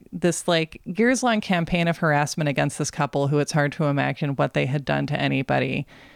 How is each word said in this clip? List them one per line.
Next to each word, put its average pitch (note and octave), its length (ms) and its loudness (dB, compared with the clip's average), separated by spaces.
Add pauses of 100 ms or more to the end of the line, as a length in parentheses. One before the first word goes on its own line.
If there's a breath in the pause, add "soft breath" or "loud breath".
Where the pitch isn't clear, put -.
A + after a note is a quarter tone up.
(120)
this, F3 360 0
like, D#3+ 380 0
years-long A#3 560 2
campaign E3+ 440 0
of E3+ 120 0
harassment D3 500 2
against C#3+ 300 0
this D3+ 120 -2
couple C#3 380 0
who D3 100 2
it's C#3+ 140 0
hard C#3+ 200 2
to D#3+ 120 -2
imagine C#3 520 0
what C#3+ 180 0
they C#3+ 100 2
had C#3 180 -2
done C#3+ 260 -2
to C#3+ 120 -2
anybody. C3+ 680 0 (300 loud breath)